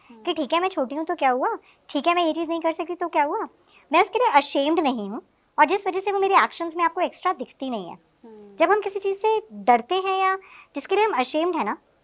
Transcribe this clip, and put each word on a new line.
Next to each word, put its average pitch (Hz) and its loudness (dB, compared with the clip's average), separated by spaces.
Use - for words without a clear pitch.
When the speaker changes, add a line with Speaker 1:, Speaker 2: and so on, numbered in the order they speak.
Speaker 1:
हम्म। 226 -20
Speaker 2:
कि 349 -2
ठीक 302 -4
है, 330 2
मैं 370 2
छोटी 277 -4
हूँ 320 -4
तो 349 -4
क्या 277 2
हुआ, 269 0
ठीक 285 -4
है, 339 4
मैं 349 2
ये 311 2
चीज़ 311 -4
नहीं 330 -4
कर 320 0
सकती 339 -8
तो 339 -4
क्या 302 2
हुआ, 339 -4
मैं 320 6
उसके - 0
लिए 480 2
अशेम्ड 285 2
नहीं 240 -2
हूँ। 226 -8
और 294 6
जिस 392 0
वजह 370 -4
से 392 -2
वो 403 0
मेरे 381 4
एक्शंस 330 -4
में 349 0
आपको 330 -2
एक्स्ट्रा 359 -2
दिखती 262 -10
नहीं 196 -6
है। 170 -14
Speaker 1:
हम्म। 214 -20
Speaker 2:
जब 330 4
हम 415 4
किसी 403 -6
चीज़ 392 -2
से 440 0
डरते 233 2
हैं 381 0
या 381 2
जिसके 330 -2
लिए 415 4
हम 427 2
अशेम्ड 311 0
हैं 247 -2
ना, 233 -2